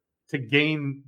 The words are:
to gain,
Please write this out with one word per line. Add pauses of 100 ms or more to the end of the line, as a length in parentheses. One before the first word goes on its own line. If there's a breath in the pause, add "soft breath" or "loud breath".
(300)
to
gain,